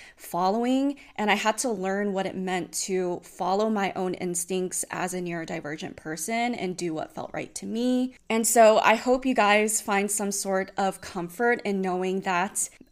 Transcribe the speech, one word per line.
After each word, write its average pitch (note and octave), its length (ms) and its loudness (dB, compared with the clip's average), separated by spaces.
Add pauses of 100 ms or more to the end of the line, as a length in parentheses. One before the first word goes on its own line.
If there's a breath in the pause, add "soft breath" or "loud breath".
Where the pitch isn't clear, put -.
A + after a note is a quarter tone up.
(160 loud breath)
following. B3 800 0 (200 loud breath)
And G#3 140 0
I G3+ 60 4
had A3 220 0
to B3+ 120 -2
learn G3 420 -2
what F#3+ 140 0
it - 100 -6
meant F#3 360 -4
to F#3 520 -2
follow G3 460 0
my G3 260 0
own F#3 160 -2
instincts F3+ 800 -2
as F3 240 -4
a F#3 80 -4
neurodivergent D#3+ 720 -8
person A3+ 580 -4
and F3+ 220 -6
do F3 160 -4
what - 220 -8
felt - 180 -10
right - 220 -8
to - 100 -12
me. B3+ 520 0 (120)
And A3+ 180 0
so A3 340 8
I A3 160 6
hope C4 280 0
you C4 100 2
guys G#3+ 460 4
find G3+ 300 -2
some G3+ 200 -2
sort F#3+ 460 -2
of F#3+ 240 -2
comfort G3+ 640 -2
in G3 160 0
knowing F#3 400 0
that F#3+ 480 -2 (240 loud breath)